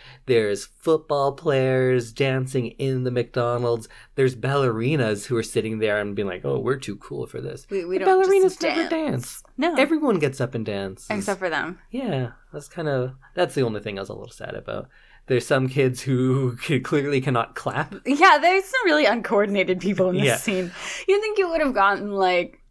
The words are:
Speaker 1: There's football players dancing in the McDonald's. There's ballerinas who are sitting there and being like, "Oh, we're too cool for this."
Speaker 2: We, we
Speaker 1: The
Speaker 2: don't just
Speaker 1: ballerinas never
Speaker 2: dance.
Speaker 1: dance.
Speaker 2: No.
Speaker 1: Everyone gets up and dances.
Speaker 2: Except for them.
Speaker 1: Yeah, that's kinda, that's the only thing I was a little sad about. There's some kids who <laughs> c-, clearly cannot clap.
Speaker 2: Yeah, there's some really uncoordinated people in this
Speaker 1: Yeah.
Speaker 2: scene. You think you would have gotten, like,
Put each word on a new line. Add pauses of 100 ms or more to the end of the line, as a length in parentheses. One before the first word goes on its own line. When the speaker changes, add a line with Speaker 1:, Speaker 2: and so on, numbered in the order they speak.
(240)
Speaker 1:
There's
football
players
dancing (100)
in
the
McDonald's. (260)
There's
ballerinas
who
are
sitting
there
and
being
like,
"Oh,
we're
too
cool
for
this."
Speaker 2:
We,
we
Speaker 1:
The
Speaker 2:
don't
just
Speaker 1:
ballerinas
never
Speaker 2:
dance.
Speaker 1:
dance. (160)
Speaker 2:
No.
Speaker 1:
Everyone
gets
up
and
dances.
Speaker 2:
Except
for
them. (120)
Speaker 1:
Yeah, (240)
that's
kinda, (180)
that's
the
only
thing
I
was
a
little
sad
about. (380)
There's
some
kids
who
<laughs>
c-,
clearly
cannot
clap. (100)
Speaker 2:
Yeah,
there's
some
really
uncoordinated
people
in
this
Speaker 1:
Yeah.
Speaker 2:
scene. (340)
You
think
you
would
have
gotten,
like, (100)